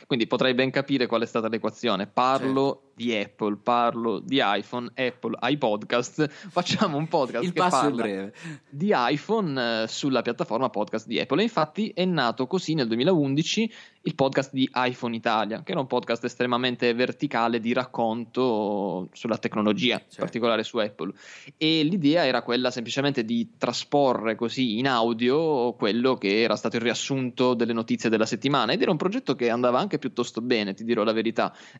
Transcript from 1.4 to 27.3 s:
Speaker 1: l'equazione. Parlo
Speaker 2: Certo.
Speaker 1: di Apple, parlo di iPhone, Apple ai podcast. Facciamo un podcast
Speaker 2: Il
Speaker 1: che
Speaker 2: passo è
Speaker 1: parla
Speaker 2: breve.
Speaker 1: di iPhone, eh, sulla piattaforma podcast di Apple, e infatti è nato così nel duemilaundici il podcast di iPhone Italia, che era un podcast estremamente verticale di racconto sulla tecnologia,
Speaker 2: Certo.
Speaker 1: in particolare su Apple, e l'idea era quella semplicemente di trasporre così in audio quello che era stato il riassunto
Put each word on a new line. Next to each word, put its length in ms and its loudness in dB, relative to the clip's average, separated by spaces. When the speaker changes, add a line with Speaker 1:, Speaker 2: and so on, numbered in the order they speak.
Speaker 1:
l'equazione. 580 -2
Parlo 600 2
Speaker 2:
Certo. 280 -4
Speaker 1:
di 220 -2
Apple, 480 -2
parlo 560 0
di 240 -2
iPhone, 500 -2
Apple 460 -4
ai 180 0
podcast. 720 0
Facciamo 680 -2
un 120 -2
podcast 360 0
Speaker 2:
Il 100 -4
Speaker 1:
che 60 -2
Speaker 2:
passo 180 4
è 80 4
Speaker 1:
parla 180 0
Speaker 2:
breve. 300 -6
Speaker 1:
di 240 -2
iPhone, 880 0
eh, 40 -2
sulla 340 0
piattaforma 480 -2
podcast 380 -4
di 120 -2
Apple, 200 0
e 40 2
infatti 460 -2
è 160 -2
nato 400 0
così 300 -2
nel 100 2
duemilaundici 840 2
il 100 -4
podcast 360 0
di 220 0
iPhone 420 -2
Italia, 480 0
che 80 -8
era 80 0
un 80 -4
podcast 380 -2
estremamente 680 0
verticale 680 0
di 100 0
racconto 840 0
sulla 240 -4
tecnologia, 600 0
Speaker 2:
Certo. 180 -14
Speaker 1:
in 40 -14
particolare 440 0
su 140 -6
Apple, 360 -4
e 260 2
l'idea 420 4
era 160 2
quella 300 0
semplicemente 520 -2
di 340 -2
trasporre 800 0
così 420 -2
in 100 0
audio 840 2
quello 440 2
che 240 2
era 140 2
stato 200 -4
il 60 -2
riassunto 720 0